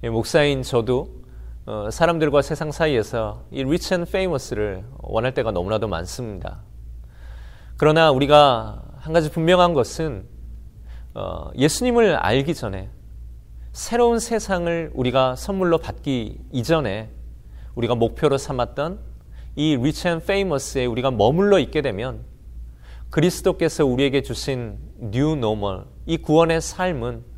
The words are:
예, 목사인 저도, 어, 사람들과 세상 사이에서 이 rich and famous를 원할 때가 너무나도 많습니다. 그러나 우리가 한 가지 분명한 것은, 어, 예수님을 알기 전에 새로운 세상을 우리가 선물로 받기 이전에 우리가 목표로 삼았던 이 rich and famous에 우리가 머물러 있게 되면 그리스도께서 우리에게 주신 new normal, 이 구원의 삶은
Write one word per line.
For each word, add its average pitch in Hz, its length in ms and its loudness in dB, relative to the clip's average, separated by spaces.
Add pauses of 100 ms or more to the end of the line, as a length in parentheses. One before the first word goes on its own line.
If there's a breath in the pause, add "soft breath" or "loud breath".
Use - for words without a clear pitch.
예, 117 40 -2
목사인 135 540 2
저도, 123 600 0 (440 soft breath)
어, 107 240 -6
사람들과 156 500 2
세상 151 300 -2
사이에서 117 800 0
이 135 120 -4
rich 156 300 0
and 175 160 -2
famous를 120 760 -2 (140)
원할 117 360 -2
때가 113 160 0
너무나도 104 380 0
많습니다. 92 760 -8 (1120 soft breath)
그러나 156 360 6
우리가 131 720 6 (140)
한 156 140 -8
가지 160 200 2
분명한 170 420 6
것은, 135 540 -2 (880 soft breath)
어, 87 440 -8
예수님을 226 560 4
알기 135 400 2
전에 98 340 -6 (840 soft breath)
새로운 233 460 2
세상을 170 760 -2
우리가 127 420 2
선물로 180 440 2
받기 120 600 -4 (140)
이전에 113 560 0 (680 soft breath)
우리가 120 200 2
목표로 127 420 2
삼았던 135 600 -4 (580 soft breath)
이 151 200 2
rich 139 300 0
and 165 160 0
famous에 165 640 0
우리가 123 260 0
머물러 160 480 6
있게 151 220 0
되면 117 440 -4 (840 soft breath)
그리스도께서 165 800 2
우리에게 131 340 4
주신 120 560 -6 (240)
new 123 320 0
normal, 107 520 -2 (200)
이 165 140 -2
구원의 165 420 4
삶은 123 640 -4 (140)